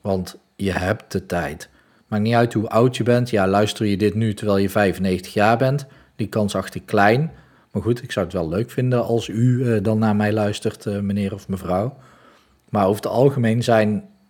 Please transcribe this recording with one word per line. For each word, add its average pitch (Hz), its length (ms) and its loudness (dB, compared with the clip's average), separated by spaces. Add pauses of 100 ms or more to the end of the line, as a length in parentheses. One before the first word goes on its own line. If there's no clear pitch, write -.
Want 92 360 -4 (200)
je 98 160 -2
hebt 92 400 -4
de 92 140 -4
tijd. 78 420 -6 (380)
Maakt 107 160 -2
niet 113 120 2
uit 120 180 4
hoe 110 160 -2
oud 127 280 2
je - 60 -4
bent. 123 280 2
Ja, 95 180 2
luister 104 380 0
je 101 100 0
dit 101 180 2
nu 110 200 0
terwijl 101 240 0
je 98 120 0
vijfennegentig 92 640 0
jaar 107 240 4
bent, 135 300 -2 (300)
die 107 120 -6
kans 104 260 -2
acht 95 200 -6
ik 90 120 -12
klein. 110 460 2 (380)
Maar 104 120 -6
goed, 117 200 -2
ik 131 100 -12
zou 95 140 -2
het 92 80 -12
wel 85 140 -2
leuk 98 220 -4
vinden 123 340 -2
als 113 240 -2
u, 123 440 0
eh, 107 100 0
dan 110 160 0
naar 110 180 2
mij 104 160 0
luistert, 107 540 -4
eh, 101 120 -4
meneer 101 360 -2
of 98 140 -18
mevrouw. 95 480 -2 (720)
Maar 104 180 2
over 104 160 0
het - 100 -6
algemeen 120 500 2
zijn 107 460 2 (220)